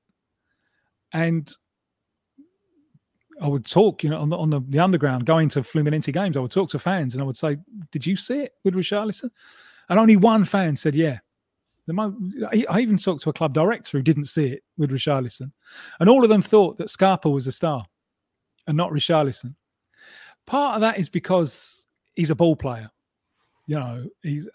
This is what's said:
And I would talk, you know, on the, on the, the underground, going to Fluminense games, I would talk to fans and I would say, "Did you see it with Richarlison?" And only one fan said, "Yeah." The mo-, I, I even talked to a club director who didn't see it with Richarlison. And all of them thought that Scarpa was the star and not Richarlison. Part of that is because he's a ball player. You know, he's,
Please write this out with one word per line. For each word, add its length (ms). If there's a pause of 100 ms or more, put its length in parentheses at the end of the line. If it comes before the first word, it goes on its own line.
(1120)
And 420 (1900)
I 60
would 180
talk, 360
you 60
know, 100
on 120
the, 80
on 100
the, 180
the 120
underground, 480
going 240
to 120
Fluminense 440
games, 320
I 20
would 100
talk 200
to 80
fans 360
and 60
I 60
would 100
say, 220 (340)
"Did 140
you 100
see 240
it 140 (100)
with 100
Richarlison?" 560 (600)
And 100
only 160
one 300
fan 280
said, 200
"Yeah." 240 (680)
The 60
mo-, 240 (340)
I, 180
I 120
even 160
talked 260
to 80
a 20
club 220
director 440
who 40
didn't 240
see 200
it 160 (140)
with 140
Richarlison. 640 (480)
And 80
all 140
of 80
them 120
thought 360
that 120
Scarpa 400
was 160
the 60
star 320 (800)
and 100
not 140
Richarlison. 640 (920)
Part 300
of 60
that 160
is 100
because 800 (280)
he's 160
a 40
ball 220
player. 340 (760)
You 120
know, 300 (140)
he's, 320